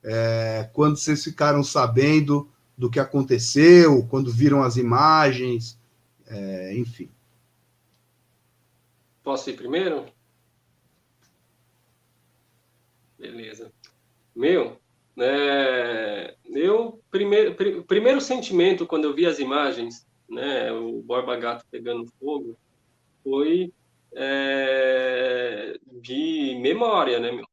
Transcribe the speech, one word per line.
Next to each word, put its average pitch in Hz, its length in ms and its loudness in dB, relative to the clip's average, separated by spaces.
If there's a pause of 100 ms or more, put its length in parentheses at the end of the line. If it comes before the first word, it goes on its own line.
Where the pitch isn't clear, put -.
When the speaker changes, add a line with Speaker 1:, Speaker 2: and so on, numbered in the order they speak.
Speaker 1:
é, 110 680 -2
quando 147 260 4
vocês 151 260 -2
ficaram 147 400 2
sabendo 143 840 2 (300)
do 123 140 -2
que 120 80 0
aconteceu, 139 1080 6
quando 131 240 -2
viram 139 300 4
as 123 160 0
imagens, 127 1000 2 (480)
é, 98 500 -10
enfim? 117 320 -10 (2250)
Speaker 2:
Posso 135 260 -6
ir 127 40 -10
primeiro? 151 520 -4 (3000)
Beleza. 110 540 -18 (640)
Meu, 143 420 0 (400)
é, 127 1200 -2 (100)
eu, 214 640 -2
prime-, 202 460 2
pri-, 190 280 -2
primeiro 240 380 2
sentimento 185 640 0
quando 156 200 -2
eu 143 100 -2
vi 165 100 2
as 151 140 0
imagens, 131 680 -4 (240)
né, 120 420 -4
o 117 300 -8
Borba 123 340 -4
Gato 120 360 -8
pegando 120 340 -8 (140)
fogo, 131 360 -8 (680)
foi, 156 500 0 (420)
é, 131 1600 -2 (240)
de 135 600 -4
memória, 160 580 0
né, 120 120 -4
meu? - 220 -12